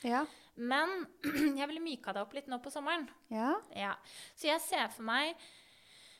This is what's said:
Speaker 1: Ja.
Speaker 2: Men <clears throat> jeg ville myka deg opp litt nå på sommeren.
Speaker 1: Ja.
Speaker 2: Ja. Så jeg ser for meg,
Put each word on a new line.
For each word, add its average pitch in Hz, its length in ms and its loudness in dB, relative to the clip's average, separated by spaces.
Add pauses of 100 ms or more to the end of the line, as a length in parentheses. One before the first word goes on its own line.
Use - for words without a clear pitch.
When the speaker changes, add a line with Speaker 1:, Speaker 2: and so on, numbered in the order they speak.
Speaker 1:
Ja. 254 240 2 (280)
Speaker 2:
Men 302 520 0 (180)
<clears throat> 294 320 4
jeg 277 120 0
ville 311 120 -4
myka 302 320 -4
deg 196 120 -2
opp 202 120 -10
litt 277 120 -6
nå 254 120 -4
på 269 120 -8
sommeren. 302 360 0 (200)
Speaker 1:
Ja. 233 280 2 (140)
Speaker 2:
Ja. 196 240 -2 (380)
Så - 180 0
jeg 320 100 4
ser 294 300 2
for 226 140 -10
meg, 277 360 0 (800)